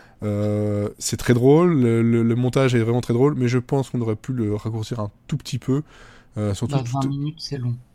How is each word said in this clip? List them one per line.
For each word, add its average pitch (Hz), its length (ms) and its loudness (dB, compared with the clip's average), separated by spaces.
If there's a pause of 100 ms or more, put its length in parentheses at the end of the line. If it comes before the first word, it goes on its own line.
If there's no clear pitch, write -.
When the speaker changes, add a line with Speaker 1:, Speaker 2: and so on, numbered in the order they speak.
(240)
Speaker 1:
Euh, 104 640 -2 (100)
c'est - 180 -4
très - 160 2
drôle, 143 480 6
le, 117 200 4
le, 117 200 4
le 117 140 2
montage 123 400 2
est 120 40 4
vraiment 117 220 0
très 120 120 -2
drôle, 139 220 4
mais 127 120 0
je 127 100 2
pense 135 320 -2
qu'on 123 120 -4
aurait 110 160 -2
pu - 160 -10
le 107 220 -2
raccourcir 110 440 -6
un 104 100 -6 (180)
tout 151 100 -4
petit - 200 -8
peu. 135 260 -2 (540)
Euh, 104 160 -2
surtout 117 220 -4
Speaker 2:
Bah, 131 100 -2
Speaker 1:
tout 123 140 -4
Speaker 2:
vingt 135 80 -2
minutes, 143 320 -6
c'est - 180 -8
long. 123 180 -4 (200)